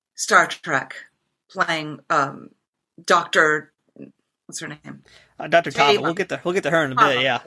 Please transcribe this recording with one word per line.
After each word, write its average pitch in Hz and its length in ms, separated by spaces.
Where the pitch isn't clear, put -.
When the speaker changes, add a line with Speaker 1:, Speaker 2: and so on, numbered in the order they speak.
Speaker 1:
Star 180 320
Trek - 480
playing, 160 480
um, 147 400
Doctor, 160 680
what's - 120
her 160 80
name? 147 360
Speaker 2:
Uh, 151 80
Doctor 165 240
Speaker 1:
Tava. 143 220
Speaker 2:
Tava. 131 100
We'll 170 100
get 180 160
to, 131 140
we'll 175 100
get 190 100
to 139 80
her 151 120
in 135 80
a 127 40
bit, 120 60
Speaker 1:
Tava. 127 200
Speaker 2:
yeah. 127 260